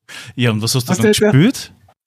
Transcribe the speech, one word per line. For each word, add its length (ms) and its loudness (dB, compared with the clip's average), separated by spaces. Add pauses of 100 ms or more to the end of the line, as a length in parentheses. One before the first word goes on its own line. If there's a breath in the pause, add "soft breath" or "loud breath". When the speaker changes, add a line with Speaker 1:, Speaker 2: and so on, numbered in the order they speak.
(360 loud breath)
Speaker 1:
Ja, 160 0
und 100 -4
was 120 -4
hast 140 -4
du 20 -12
Speaker 2:
Weißt 140 0
Speaker 1:
dann 80 4
Speaker 2:
du, 60 0
der, 140 2
Speaker 1:
gespielt? 400 2 (340)